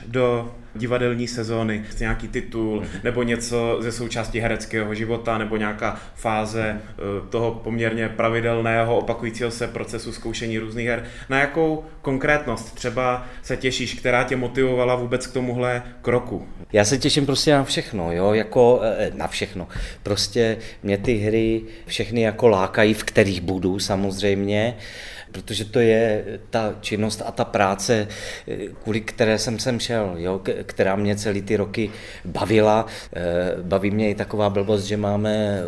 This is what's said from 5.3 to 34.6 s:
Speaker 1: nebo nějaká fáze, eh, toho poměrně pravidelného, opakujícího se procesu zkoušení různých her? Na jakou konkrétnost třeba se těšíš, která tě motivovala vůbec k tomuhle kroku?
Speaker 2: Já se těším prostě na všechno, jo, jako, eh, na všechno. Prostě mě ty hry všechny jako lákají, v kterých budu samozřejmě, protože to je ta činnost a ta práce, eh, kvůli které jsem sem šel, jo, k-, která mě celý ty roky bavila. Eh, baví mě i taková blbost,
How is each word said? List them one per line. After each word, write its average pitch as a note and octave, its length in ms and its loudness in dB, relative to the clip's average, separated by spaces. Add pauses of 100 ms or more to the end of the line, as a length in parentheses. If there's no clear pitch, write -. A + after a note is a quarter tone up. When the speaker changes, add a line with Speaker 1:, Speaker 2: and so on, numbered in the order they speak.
Speaker 1:
nebo A2 180 -2
nějaká G#2+ 400 -2 (180)
fáze, G#2+ 720 -2
eh, - 40 -16 (380)
toho A2+ 340 -2
poměrně A2+ 440 -2
pravidelného, A2+ 920 2
opakujícího A2+ 520 -2
se A#2 160 -4
procesu A2+ 460 -8
zkoušení A2+ 460 -4
různých A2 300 -4
her? A#2 160 -2 (240)
Na C3+ 120 2
jakou D#3 440 0 (180)
konkrétnost C#3 720 0
třeba B2 520 -2 (160)
se B2+ 140 -4
těšíš, B2 380 -2
která B2 300 2
tě C3 120 0
motivovala B2+ 580 2
vůbec B2 320 -2
k - 60 -12
tomuhle B2 500 0 (200)
kroku? A#2 440 0 (260)
Speaker 2:
Já G#2 120 8
se C3+ 140 4
těším C#3 280 4
prostě C#3+ 260 4
na C#3 120 6
všechno, F#2 480 -2
jo, F#2 200 4
jako, A#2 500 6
eh, G#2 320 0
na E2 140 -4
všechno. F#2 400 -6 (340)
Prostě A2 540 2 (260)
mě G2+ 160 2
ty A2+ 180 2
hry A2+ 460 2 (240)
všechny A#2 340 -2
jako A2 280 4
lákají, G#2+ 460 6
v - 100 -2
kterých G2 360 2
budu F#2 380 0
samozřejmě, G2+ 1000 0 (560)
protože G#2 320 -6
to G#2 160 2
je A2 440 4 (260)
ta G#2+ 300 0
činnost G#2 460 -2
a A2+ 60 -4
ta A#2+ 120 0
práce, G#2 640 2 (400)
eh, - 80 -6 (260)
kvůli A2 180 -2
které A2 380 2
jsem A2 200 -2
sem A#2 220 0
šel, G#2 360 -2
jo, F2+ 220 -2
k-, G2 280 -4
která F#2+ 300 2
mě G#2 200 2
celý G#2 260 -2
ty G#2 140 0
roky G2+ 340 -2 (340)
bavila. G#2+ 640 4 (260)
Eh, F2 100 -6 (400)
baví G2+ 280 2
mě G#2+ 200 2
i G2+ 40 -2
taková G#2 360 0
blbost, G2+ 340 2